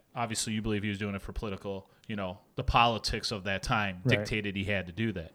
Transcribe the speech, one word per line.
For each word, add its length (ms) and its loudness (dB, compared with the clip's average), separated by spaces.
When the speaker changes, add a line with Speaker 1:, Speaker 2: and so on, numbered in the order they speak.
Speaker 1:
Obviously, 380 -2
you 80 0
believe 220 2
he 60 0
was 80 0
doing 160 -4
it 80 -6
for 100 -8
political, 560 -6
you 80 -6
know, 240 -4
the 80 -2
politics 680 4
of 120 -4
that 180 0
time 420 0
Speaker 2:
Right. 140 4
Speaker 1:
dictated 380 -2
he 80 0
had 240 0
to 40 -8
do 200 0
that. 240 -8